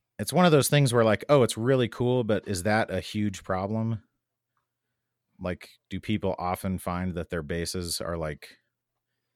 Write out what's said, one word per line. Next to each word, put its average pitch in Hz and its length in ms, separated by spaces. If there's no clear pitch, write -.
It's 104 140
one 175 140
of 165 60
those 139 160
things 143 240
where, 117 120
like, 107 240
"Oh, 143 140
it's 110 160
really 123 300
cool, 123 340
but 104 240
is 92 160
that 107 260
a 92 120
huge 104 420
problem?" 107 640
Like, 90 300
do 95 80
people 98 400
often 92 400
find 90 380
that 85 140
their 85 120
basses 85 580
are, 85 160
like, 78 440